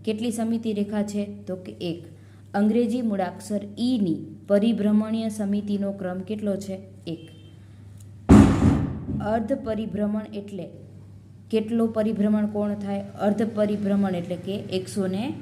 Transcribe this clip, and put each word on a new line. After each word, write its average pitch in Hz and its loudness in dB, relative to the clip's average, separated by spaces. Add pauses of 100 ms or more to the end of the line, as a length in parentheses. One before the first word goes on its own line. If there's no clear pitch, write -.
કેટલી 220 -2
સમમિતિ 226 -2
રેખા 202 -2
છે? 202 -6
તો 185 -8
કે - -14
એક. - -6 (500)
અંગ્રેજી 220 2
મૂળાક્ષર 196 -2 (180)
ઈની 226 2 (300)
પરિભ્રમણીય 214 4
સમમિતિનો 202 -2
ક્રમ 185 -6
કેટલો 208 -2
છે? 190 -8 (280)
એક. 165 -10 (1900)
અર્ધ 226 -2
પરિભ્રમણ 214 -2
એટલે 196 -8 (840)
કેટલો 226 2
પરિભ્રમણ 214 2
કોણ 208 -2
થાય? 202 -4
અર્ધ 208 0
પરિભ્રમણ 202 2
એટલે 175 -4
કે 190 -8
એકસો 190 -4
ને 220 -2